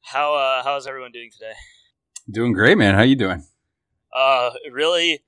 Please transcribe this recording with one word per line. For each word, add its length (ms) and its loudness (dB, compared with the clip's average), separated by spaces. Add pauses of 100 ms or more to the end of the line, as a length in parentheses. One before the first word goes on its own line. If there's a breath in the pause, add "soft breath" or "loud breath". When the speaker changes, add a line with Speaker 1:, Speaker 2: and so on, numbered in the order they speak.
(120)
Speaker 1:
How, 240 -2
uh, 280 -2
how's 240 -6
everyone 240 -16
doing 220 -20
today? 180 -18 (800 soft breath)
Speaker 2:
Doing 220 -2
great, 240 6
man. 180 4
How 60 4
you 160 4
doing? 260 -4 (720)
Speaker 1:
Uh, 360 0 (200)
really? 560 -2